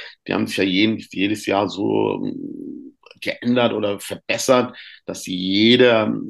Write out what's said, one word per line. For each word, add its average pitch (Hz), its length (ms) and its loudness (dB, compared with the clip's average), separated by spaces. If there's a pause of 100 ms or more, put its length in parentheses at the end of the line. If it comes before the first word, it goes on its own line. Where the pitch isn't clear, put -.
(260)
die 92 80 -2
haben 107 120 0
sich - 120 -6
ja 101 60 2
jeden, 101 340 2 (140)
jedes 101 340 -2
Jahr 98 220 0
so, 107 540 -2
ähm, - 720 -10 (260)
geändert 120 500 0
oder 101 280 -2
verbessert, - 760 0 (300)
dass - 200 -10
jeder, 110 840 4 (180)